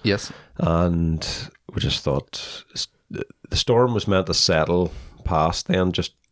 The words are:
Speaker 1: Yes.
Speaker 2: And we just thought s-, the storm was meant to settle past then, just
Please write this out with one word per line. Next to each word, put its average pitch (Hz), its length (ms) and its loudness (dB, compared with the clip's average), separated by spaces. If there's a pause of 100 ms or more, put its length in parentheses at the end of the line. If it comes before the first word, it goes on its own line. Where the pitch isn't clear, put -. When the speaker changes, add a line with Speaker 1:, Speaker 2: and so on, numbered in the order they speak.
Speaker 1:
Yes. 104 280 -2 (260)
Speaker 2:
And 82 720 2 (460)
we 107 80 -4
just 131 200 -2
thought - 640 -6 (100)
s-, - 140 -8 (220)
the - 480 -8
storm 120 360 4
was 104 140 -2
meant 95 200 4
to 87 60 -2
settle 85 580 2 (340)
past 82 420 0
then, 92 240 2
just - 220 -4 (180)